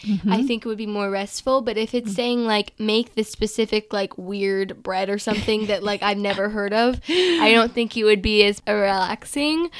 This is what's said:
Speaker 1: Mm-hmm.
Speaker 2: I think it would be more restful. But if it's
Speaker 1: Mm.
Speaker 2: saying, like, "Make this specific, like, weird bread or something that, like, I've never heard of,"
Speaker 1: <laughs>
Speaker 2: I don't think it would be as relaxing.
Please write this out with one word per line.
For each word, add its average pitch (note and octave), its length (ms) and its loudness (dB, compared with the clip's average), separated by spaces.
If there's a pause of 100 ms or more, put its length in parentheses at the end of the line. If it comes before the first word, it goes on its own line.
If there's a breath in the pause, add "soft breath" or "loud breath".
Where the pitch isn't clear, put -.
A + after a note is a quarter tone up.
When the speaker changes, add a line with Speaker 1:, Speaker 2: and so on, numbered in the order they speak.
Speaker 1:
Mm-hmm. G3 260 0
Speaker 2:
I A3 120 4
think A#3+ 200 -2
it - 60 -8
would G#3+ 80 -6
be A3 80 -6
more G3+ 240 -2
restful. G3+ 520 0
But A3 140 -2
if A3 200 -2
it's A#3 160 -2
Speaker 1:
Mm. F#3+ 40 -6
Speaker 2:
saying, A#3+ 300 0
like, G#3 340 -2
"Make G#3+ 360 0
this - 160 -2
specific, G#3+ 600 -2
like, G3 240 -4
weird G3 680 -4
bread F#3 260 -2
or G3+ 80 -2
something G#3+ 480 0
that, G3+ 160 0
like, G3 220 -2
I've G3+ 160 0
never G3+ 300 0
heard G3+ 220 -4
of," A#3+ 320 2
Speaker 1:
<laughs> - 60 -6
Speaker 2:
I E4+ 420 4
don't A#3 220 4
think A#3 240 -2
it A3 60 0
would G#3+ 180 4
be G#3 220 4
as G3+ 240 0
relaxing. G#3+ 1120 0